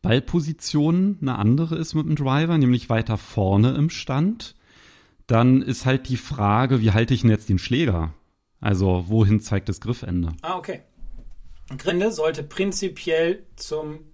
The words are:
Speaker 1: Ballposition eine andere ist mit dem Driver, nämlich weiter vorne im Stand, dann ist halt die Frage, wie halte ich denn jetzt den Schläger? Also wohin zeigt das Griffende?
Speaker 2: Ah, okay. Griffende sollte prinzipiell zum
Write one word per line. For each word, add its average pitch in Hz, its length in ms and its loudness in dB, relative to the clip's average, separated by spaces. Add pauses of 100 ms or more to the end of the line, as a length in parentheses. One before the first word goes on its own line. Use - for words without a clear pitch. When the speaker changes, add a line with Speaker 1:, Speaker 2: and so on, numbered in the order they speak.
Speaker 1:
Ballposition 160 1160 0
eine 127 180 -4
andere 147 380 2
ist 160 180 -6
mit 156 120 0
dem 156 100 0
Driver, 147 420 0
nämlich 123 300 2
weiter 113 280 0
vorne 104 580 2
im 143 160 0
Stand, 165 640 -4 (720)
dann 123 360 4
ist - 240 -4
halt 131 220 0
die 127 80 -2
Frage, 117 640 0
wie 107 120 4
halte 113 220 2
ich 117 60 -2
denn 117 100 4
jetzt 107 180 0
den 95 100 2
Schläger? 98 560 0 (460)
Also 92 480 0
wohin 107 320 4
zeigt 101 280 -4
das 98 120 -6
Griffende? 87 520 -4 (100)
Speaker 2:
Ah, 180 140 -6
okay. - 260 -10 (920)
Griffende 180 340 0
sollte 160 320 -2
prinzipiell 180 1000 -2 (120)
zum 156 440 -10 (140)